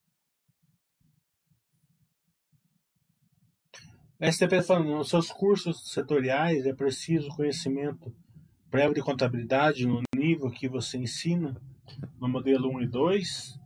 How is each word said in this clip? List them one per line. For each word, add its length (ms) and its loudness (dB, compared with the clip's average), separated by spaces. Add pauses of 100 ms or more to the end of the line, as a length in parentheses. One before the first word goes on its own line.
(4000)
S 180 2
T 100 4
P 140 4
falando, 340 4
nos 140 -4
seus 220 2
cursos 600 0
setoriais 760 2
é 80 0
preciso 540 0
conhecimento 840 -4 (540)
prévio 240 4
de 80 -2
contabilidade 840 2
no 160 0 (120)
nível 360 0
que 180 -6
você 300 -6
ensina 600 -4 (600)
no 80 -2
modelo 400 2
um 100 -6
e 80 -2
dois, 800 -2